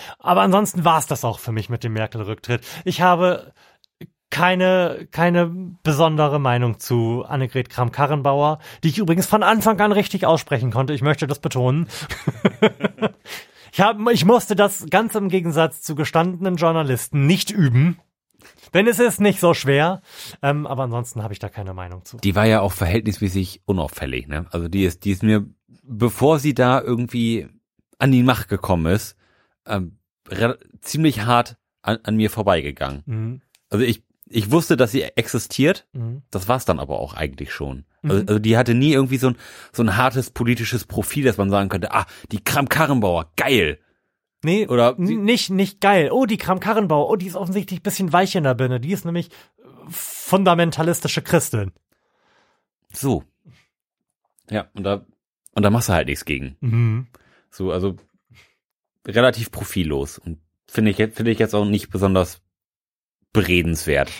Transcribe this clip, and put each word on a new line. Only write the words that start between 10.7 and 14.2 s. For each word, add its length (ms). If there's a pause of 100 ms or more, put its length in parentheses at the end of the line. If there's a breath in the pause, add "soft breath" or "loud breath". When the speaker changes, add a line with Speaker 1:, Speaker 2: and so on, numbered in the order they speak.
Speaker 1:
konnte. 220
Ich 100
möchte 240
das 120
betonen. 480 (720 loud breath)
<laughs> 80 (1040 loud breath)
Ich 100
hab, 160 (120)
ich 140